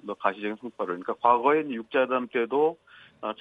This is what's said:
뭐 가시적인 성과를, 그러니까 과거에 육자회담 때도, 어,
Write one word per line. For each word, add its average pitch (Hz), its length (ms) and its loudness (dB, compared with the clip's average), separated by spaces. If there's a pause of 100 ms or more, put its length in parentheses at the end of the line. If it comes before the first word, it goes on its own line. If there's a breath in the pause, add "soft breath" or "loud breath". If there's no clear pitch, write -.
뭐 104 120 -8
가시적인 104 460 -4
성과를, 90 400 -6
그러니까 113 200 -6
과거에 139 480 4
육자회담 123 640 -2
때도, 135 440 0 (440 soft breath)
어, 107 200 -6